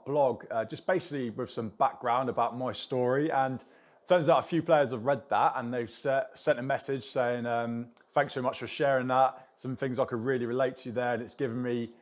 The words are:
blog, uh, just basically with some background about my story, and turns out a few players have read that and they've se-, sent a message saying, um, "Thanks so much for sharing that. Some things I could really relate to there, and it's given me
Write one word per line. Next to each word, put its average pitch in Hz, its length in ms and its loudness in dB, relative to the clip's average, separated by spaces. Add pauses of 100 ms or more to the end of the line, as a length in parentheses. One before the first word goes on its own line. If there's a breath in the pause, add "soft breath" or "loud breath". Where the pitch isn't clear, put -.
blog, 135 460 2
uh, 113 140 -2
just 147 200 -12
basically 143 460 -2
with 120 180 -6
some 113 200 -6
background 123 600 0
about 120 260 0
my 123 180 -4
story, 135 580 0
and 135 280 0 (480 soft breath)
turns 170 220 4
out 151 80 8
a 123 60 2
few 165 180 0
players 151 300 4
have 113 120 -4
read 131 260 0
that 120 260 2
and 123 180 -6
they've 120 160 -4
se-, 135 360 -2 (100)
sent 139 240 0
a - 20 -4
message 135 440 -2
saying, 120 420 0
um, 117 400 -2 (260)
"Thanks 143 220 2
so 131 80 -4
much 127 160 -2
for 120 80 -8
sharing 135 400 2
that. 131 480 2
Some 131 200 -8
things 127 220 -4
I 127 80 2
could 117 180 -4
really 127 220 0
relate 131 320 0
to 123 140 -12
there, 123 240 -2
and 117 80 -4
it's 104 100 -14
given 123 260 -4
me 120 300 -2 (120 loud breath)